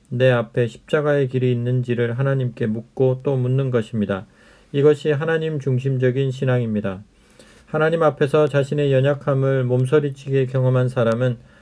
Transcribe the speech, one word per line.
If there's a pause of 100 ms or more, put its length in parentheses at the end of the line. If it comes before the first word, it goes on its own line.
내
앞에
십자가의
길이
있는지를
하나님께
묻고
또
묻는
것입니다. (460)
이것이
하나님
중심적인
신앙입니다. (640)
하나님
앞에서
자신의
연약함을
몸서리치게
경험한
사람은 (240)